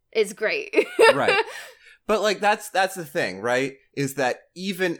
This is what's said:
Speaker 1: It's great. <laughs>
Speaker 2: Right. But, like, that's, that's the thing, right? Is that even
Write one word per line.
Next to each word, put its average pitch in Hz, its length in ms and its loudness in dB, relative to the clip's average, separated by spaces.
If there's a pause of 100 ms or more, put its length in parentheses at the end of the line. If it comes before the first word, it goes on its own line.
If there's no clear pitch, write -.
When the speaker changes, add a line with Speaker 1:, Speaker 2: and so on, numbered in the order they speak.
(140)
Speaker 1:
It's 208 180 0
great. 185 420 -4 (260)
<laughs> - 140 8
Speaker 2:
Right. 392 300 2 (640)
But, 214 160 0
like, 202 180 0
that's, 208 300 0
that's 185 260 0
the 180 80 -10
thing, 117 380 -4
right? 127 340 0 (180)
Is 139 200 -4
that 131 300 -2 (120)
even 180 440 -4